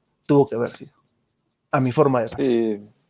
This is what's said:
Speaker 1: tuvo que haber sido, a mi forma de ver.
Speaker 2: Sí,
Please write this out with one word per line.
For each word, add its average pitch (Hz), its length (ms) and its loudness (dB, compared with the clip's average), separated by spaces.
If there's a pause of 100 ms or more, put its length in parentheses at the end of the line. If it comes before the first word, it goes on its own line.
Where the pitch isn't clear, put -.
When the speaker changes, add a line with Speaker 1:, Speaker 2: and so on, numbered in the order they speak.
(260)
Speaker 1:
tuvo 143 220 4
que - 60 -8
haber 117 200 -6
sido, - 180 -20 (800)
a 143 80 0
mi 127 120 0
forma 135 300 2
de - 20 -6
ver. 117 140 -10
Speaker 2:
Sí, 113 420 0 (300)